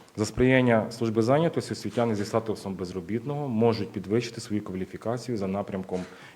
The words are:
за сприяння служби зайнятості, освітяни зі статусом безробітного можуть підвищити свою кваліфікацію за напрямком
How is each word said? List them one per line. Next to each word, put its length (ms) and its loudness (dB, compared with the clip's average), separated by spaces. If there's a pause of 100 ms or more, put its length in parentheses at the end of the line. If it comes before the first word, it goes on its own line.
(160)
за 100 0
сприяння 640 6
служби 320 0
зайнятості, 500 2
освітяни 420 0
зі 100 -2
статусом 500 -2
безробітного 720 -6
можуть 420 2
підвищити 500 -2
свою 220 -4
кваліфікацію 760 -6
за 80 -2
напрямком 540 -4 (360)